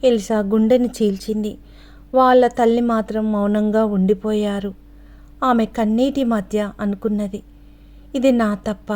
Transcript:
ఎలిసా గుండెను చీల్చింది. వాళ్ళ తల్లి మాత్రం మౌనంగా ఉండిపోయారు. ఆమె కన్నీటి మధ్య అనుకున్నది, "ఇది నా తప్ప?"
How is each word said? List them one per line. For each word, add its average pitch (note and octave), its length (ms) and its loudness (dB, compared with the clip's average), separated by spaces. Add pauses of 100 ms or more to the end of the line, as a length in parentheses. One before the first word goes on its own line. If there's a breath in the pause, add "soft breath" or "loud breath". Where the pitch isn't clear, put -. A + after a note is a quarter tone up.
ఎలిసా A3+ 340 2
గుండెను A3 500 2 (140)
చీల్చింది. G#3 560 -4 (560 soft breath)
వాళ్ళ B3+ 320 6
తల్లి A#3+ 340 2
మాత్రం A3 520 -2
మౌనంగా G#3+ 520 0
ఉండిపోయారు. G3+ 880 -2 (720 soft breath)
ఆమె B3 200 2
కన్నీటి A#3+ 600 0
మధ్య G#3 460 -2 (100)
అనుకున్నది, G3+ 600 -4 (720 soft breath)
"ఇది C4+ 180 2
నా A3+ 220 0
తప్ప?" G#3 420 -8